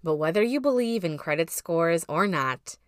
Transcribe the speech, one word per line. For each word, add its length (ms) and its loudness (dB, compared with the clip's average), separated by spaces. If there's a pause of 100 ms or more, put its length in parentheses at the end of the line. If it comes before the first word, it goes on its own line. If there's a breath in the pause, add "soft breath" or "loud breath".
But 120 0
whether 280 2
you 180 0
believe 420 2
in 140 -2
credit 320 -2
scores 580 0
or 200 0
not 500 -4 (100)